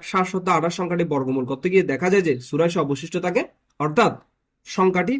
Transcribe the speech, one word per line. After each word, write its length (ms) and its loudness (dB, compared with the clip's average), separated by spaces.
সাতশত 460 -2
আঠাশ 280 2
সংখ্যাটি 280 -2
বর্গমূল 420 -2
করতে 240 -4
গিয়ে 140 4
দেখা 260 -2
যায় 180 4
যে 140 4
চুরাশি 380 0
অবশিষ্ট 380 -2
থাকে, 240 0
অর্থাৎ 340 2
সংখ্যাটি 520 0